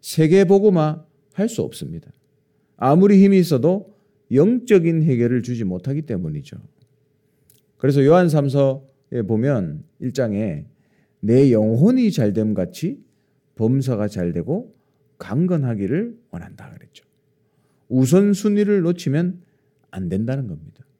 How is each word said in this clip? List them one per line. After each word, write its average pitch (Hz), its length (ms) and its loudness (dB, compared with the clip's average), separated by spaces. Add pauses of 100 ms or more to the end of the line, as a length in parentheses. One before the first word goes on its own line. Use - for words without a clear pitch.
세계복음화 175 1040 2 (300)
할 208 140 -2
수 - 140 -6
없습니다. - 480 -10 (640)
아무리 190 460 4
힘이 196 160 6
있어도 175 560 0 (380)
영적인 170 720 2
해결을 120 400 0
주지 117 220 -6
못하기 135 380 -6
때문이죠. 82 540 -8 (1200)
그래서 139 280 0
요한 170 240 4
삼서에 139 960 -2
보면 110 580 -4 (160)
일 123 120 -8
장에 107 540 -6 (540)
"내 123 320 4
영혼이 147 600 2
잘됨 107 420 -2
같이 156 480 -6 (540)
범사가 120 520 -2
잘되고 90 680 -6 (440)
강건하기를 147 1000 -4 (120)
원한다." - 400 -16
그랬죠. - 340 -20 (840)
우선순위를 196 960 2
놓치면 175 600 -4 (480)
안 95 180 -10
된다는 117 380 -4
겁니다. - 380 -16 (160)